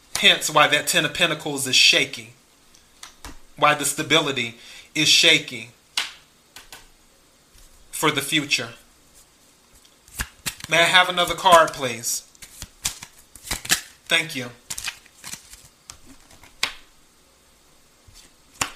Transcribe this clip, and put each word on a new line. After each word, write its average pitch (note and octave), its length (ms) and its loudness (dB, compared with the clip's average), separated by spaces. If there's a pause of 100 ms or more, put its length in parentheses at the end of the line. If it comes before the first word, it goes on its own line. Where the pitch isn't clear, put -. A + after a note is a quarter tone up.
(160)
Hence F3+ 340 2
why D3+ 200 4
that C#3+ 180 0
Ten E3 180 0
of D3 80 -6
Pentacles D3+ 540 -4
is B2+ 80 0
shaking. C3 540 2 (1300)
Why D3 200 4
the C#3+ 100 -4
stability C3+ 720 -2 (400)
is D3+ 140 0
shaking C3+ 640 2 (2250)
for - 180 0
the C3+ 120 -2
future. C#3 480 -4 (2000)
May E3 100 2
I E3+ 40 4
have F3+ 260 4
another F3 260 -2
card, E3 380 6
please? A#2+ 480 -6 (1800)
Thank D#3+ 300 -2
you. B2 120 -8 (4000)